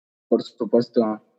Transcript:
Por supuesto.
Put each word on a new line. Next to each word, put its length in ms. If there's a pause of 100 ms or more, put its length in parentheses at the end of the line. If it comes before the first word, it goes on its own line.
(280)
Por 160
supuesto. 800 (160)